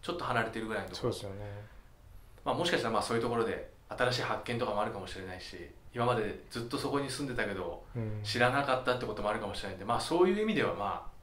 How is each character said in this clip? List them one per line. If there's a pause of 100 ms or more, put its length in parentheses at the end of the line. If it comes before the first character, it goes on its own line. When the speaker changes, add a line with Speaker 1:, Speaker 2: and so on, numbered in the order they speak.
Speaker 1:
ち
ょ
っ
と
離
れ
て
る
ぐ
ら
い
の
と
こ
ろ。
Speaker 2:
そ
う
で
す
よ
ね。 (920)
Speaker 1:
ま
あ、
も
し
か
し
た
ら
ま
あ
そ
う
い
う
と
こ
ろ
で (180)
新
し
い
発
見
と
か
も
あ
る
か
も
し
れ
な
い
し、 (220)
今
ま
で
ず
っ
と
そ
こ
に
住
ん
で
た
け
ど、 (140)
Speaker 2:
う
ん。
Speaker 1:
知
ら
な
か
っ
た
っ
て
こ
と
も
あ
る
か
も
し
れ
な
い
ん
で、
ま
あ、
そ
う
い
う
意
味
で
は
ま
あ (120)